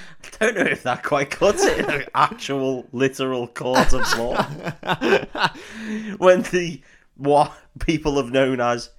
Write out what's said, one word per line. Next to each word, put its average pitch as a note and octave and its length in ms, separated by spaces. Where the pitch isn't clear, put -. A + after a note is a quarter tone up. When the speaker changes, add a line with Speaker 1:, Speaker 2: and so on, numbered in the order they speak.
Speaker 1:
don't A#3 200
know F3 80
if C3+ 180
that A#2+ 180
quite C#3 300
cuts G#3 320
it. - 260
An C#3+ 140
actual, C3+ 800
literal C3 560
court - 460
of C3 80
law. A#2+ 260
Speaker 2:
<laughs> - 400
Speaker 1:
When F#3 260
the, E3+ 380
what C#3+ 360
people D3+ 420
have A#2+ 100
known C3 280
as A#2+ 400